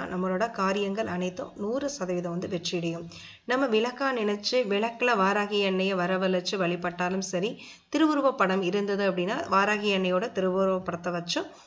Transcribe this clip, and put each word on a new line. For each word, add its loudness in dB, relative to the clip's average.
நம்மளோட -2
காரியங்கள் 0
அனைத்தும் -4
நூறு -4
சதவீதம் -4
வந்து -4
வெற்றியடையும். -4
நம்ம 2
விளக்கா 0
நினைச்சு, 0
விளக்குல 0
வாராகி 2
அன்னையை 2
வரவழைச்சு 0
வழிபட்டாலும் 0
சரி, -2
திருவுருவ 4
படம் 2
இருந்தது 0
அப்படின்னா, 0
வாராகி 2
அன்னையோட 2
திருவுருவ 2
படத்தை -6
வச்சும் -4